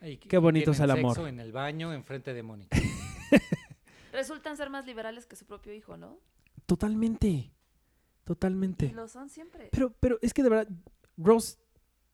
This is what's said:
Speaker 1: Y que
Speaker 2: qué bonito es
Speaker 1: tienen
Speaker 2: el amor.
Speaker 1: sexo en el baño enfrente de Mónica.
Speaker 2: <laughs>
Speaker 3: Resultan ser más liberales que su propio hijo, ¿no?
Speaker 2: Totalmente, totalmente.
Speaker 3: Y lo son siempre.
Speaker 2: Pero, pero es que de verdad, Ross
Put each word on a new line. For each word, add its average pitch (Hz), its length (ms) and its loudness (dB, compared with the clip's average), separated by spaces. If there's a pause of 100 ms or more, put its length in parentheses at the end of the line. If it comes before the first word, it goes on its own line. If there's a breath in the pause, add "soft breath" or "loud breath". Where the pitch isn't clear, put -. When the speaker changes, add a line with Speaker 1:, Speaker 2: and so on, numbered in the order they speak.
Speaker 1:
Y 151 180 -14
que - 100 -20
Speaker 2:
qué 185 100 4
bonito 156 320 6
es 143 80 4
Speaker 1:
tienen 139 180 4
Speaker 2:
el - 40 0
amor. 120 140 2
Speaker 1:
sexo - 140 -4
en 123 120 -10
el 113 120 -14
baño 151 400 -8
enfrente 135 400 -12
de 120 100 -10
Mónica. 107 360 -4
Speaker 2:
<laughs> - 1300 0
Speaker 3:
Resultan 294 440 -8
ser 277 140 -10
más 277 160 -12
liberales 233 400 -14
que 202 100 -20
su - 80 -20
propio 208 300 -18
hijo, 208 240 -18
¿no? 196 200 -20 (460)
Speaker 2:
Totalmente, 214 880 0 (720)
totalmente. 185 600 -2
Speaker 3:
Y 131 60 -4
lo 226 160 -14
son 269 200 -18
siempre. 311 440 -20
Speaker 2:
Pero, 254 280 0
pero 247 220 2
es 240 100 0
que 285 100 2
de 254 60 8
verdad, 220 200 4 (500)
Ross 214 400 4 (560)